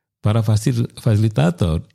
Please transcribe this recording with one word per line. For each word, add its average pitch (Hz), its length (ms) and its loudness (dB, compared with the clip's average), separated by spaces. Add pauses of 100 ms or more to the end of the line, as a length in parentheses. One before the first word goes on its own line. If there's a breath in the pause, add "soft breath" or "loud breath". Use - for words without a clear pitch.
(240)
para 107 160 0
fasil-, 110 560 0
fasilitator 110 880 0 (120)